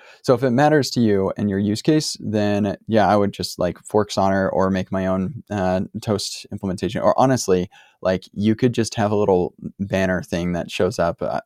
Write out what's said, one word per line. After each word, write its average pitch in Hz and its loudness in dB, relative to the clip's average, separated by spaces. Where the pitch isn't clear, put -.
So 135 4
if 117 0
it 135 2
matters 143 4
to - -2
you 101 2
and 104 0
your 98 0
use 104 -2
case, 156 0
then 104 0
yeah, 104 4
I 101 4
would 101 2
just, - -8
like, 87 -2
fork 104 0
Sonner 98 0
or 95 0
make 92 -2
my 95 -2
own, 92 -4
uh, 92 0
toast - -4
implementation. 95 -4
Or - 2
honestly, 98 2
like, 92 -2
you 107 0
could 120 0
just 113 -4
have 104 0
a 107 0
little 98 2
banner 95 -2
thing 87 -4
that 82 -6
shows - -2
up. 85 -2
I, - -4